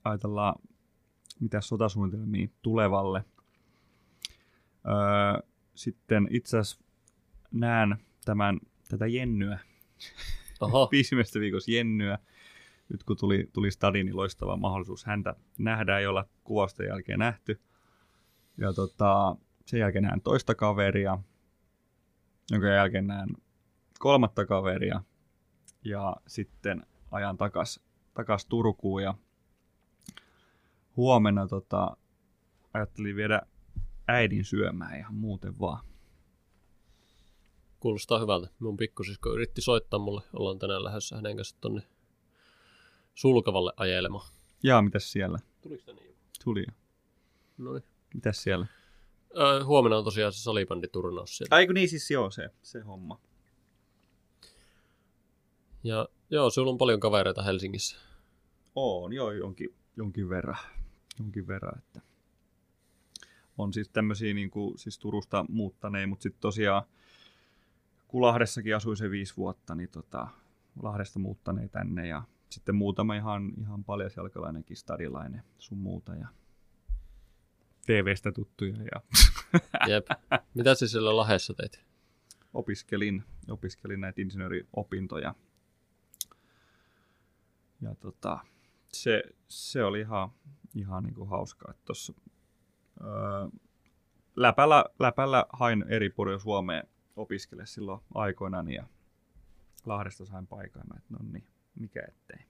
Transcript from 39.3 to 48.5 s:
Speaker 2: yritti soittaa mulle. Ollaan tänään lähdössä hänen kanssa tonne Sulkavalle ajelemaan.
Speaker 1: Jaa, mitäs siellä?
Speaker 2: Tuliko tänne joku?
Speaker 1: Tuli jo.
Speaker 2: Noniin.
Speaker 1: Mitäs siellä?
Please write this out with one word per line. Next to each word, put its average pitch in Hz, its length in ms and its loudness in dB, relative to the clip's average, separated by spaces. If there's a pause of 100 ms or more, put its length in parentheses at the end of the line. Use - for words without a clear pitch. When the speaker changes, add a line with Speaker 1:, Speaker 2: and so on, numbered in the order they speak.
Speaker 2:
yritti 117 280 -4
soittaa 113 400 0
mulle. 101 220 -6 (100)
Ollaan 98 260 -4
tänään 95 260 -4
lähdössä 101 320 -8
hänen 107 200 -6
kanssa 104 240 -10
tonne 107 220 -4 (1300)
Sulkavalle 104 640 4
ajelemaan. 92 520 -2 (340)
Speaker 1:
Jaa, 127 200 8
mitäs 101 300 0
siellä? 95 260 -2 (220)
Speaker 2:
Tuliko 156 260 -16
tänne - 160 -20
joku? - 160 -20 (260)
Speaker 1:
Tuli 107 160 0
jo. - 120 -8 (880)
Speaker 2:
Noniin. 131 260 -10 (300)
Speaker 1:
Mitäs - 280 -2
siellä? 95 240 0 (720)